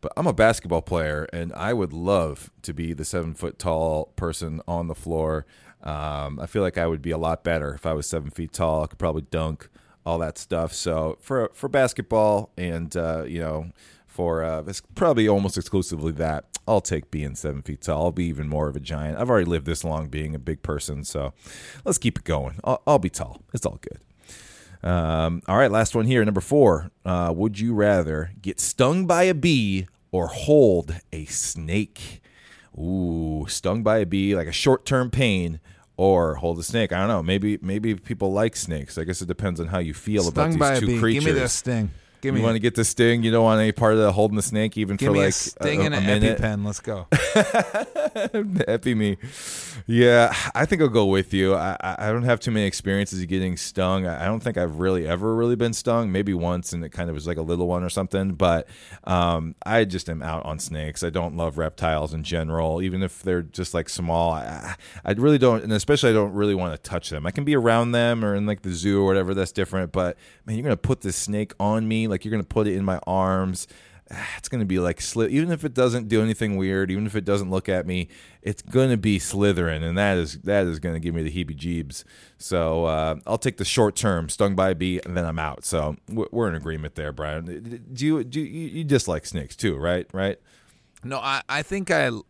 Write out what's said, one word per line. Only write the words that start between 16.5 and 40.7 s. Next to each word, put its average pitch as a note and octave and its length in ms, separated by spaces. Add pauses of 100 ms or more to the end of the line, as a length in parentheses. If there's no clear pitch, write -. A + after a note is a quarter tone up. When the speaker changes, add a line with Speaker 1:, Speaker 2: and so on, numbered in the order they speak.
Speaker 1:
I'll G#2+ 140
take - 300
being D2 240
seven C#2 260
feet D2 220
tall. D#2 220
I'll F2 60
be F2+ 140
even D2+ 240
more D2+ 200
of C#2 80
a D2 40
giant. D2+ 380
I've B2 100
already F#2+ 220
lived D#2 160
this D#2+ 180
long D#2 240
being D2+ 260
a D2+ 40
big D2 240
person, D2 420
so C#2 300 (500)
let's - 140
keep - 220
it - 40
going. C#2+ 400
I'll, - 220
I'll D3 120
be F2 120
tall. - 320 (100)
It's - 140
all - 160
good. - 160 (840)
Um, E2 640
all G2 120
right, C3 120
last A2 240
one A2+ 120
here, B2 180
number G2+ 160
four. F#2+ 500 (140)
Uh, F2 320
would G2+ 240
you A#2 140
rather F2+ 680
get - 200
stung E3 460
by F3 180
a F#3 100
bee A#2 520 (240)
or F2 180
hold F#2 680 (140)
a D#2 140
snake? - 960 (560)
Ooh, E2 680
stung G#2 360
by A2 160
a G2+ 80
bee, G2 280
like E2 120
a E2 60
short-term C3 580
pain, F#2 500 (380)
or F2 380
hold E2+ 220
a E2+ 40
snake. A2 320
I F2 60
don't G2 80
know. G2+ 140
Maybe, G2 380
maybe G#2 340
people F#2+ 380
like A2 240
snakes. D2 400
I D#2+ 80
guess F2 160
it F2+ 80
depends F2 320
on E2 60
how F#2 140
you D#2+ 120
feel G#2 300
Speaker 2:
Stung E2+ 100
Speaker 1:
about D3+ 200
these D#3+ 60
Speaker 2:
by C#3+ 180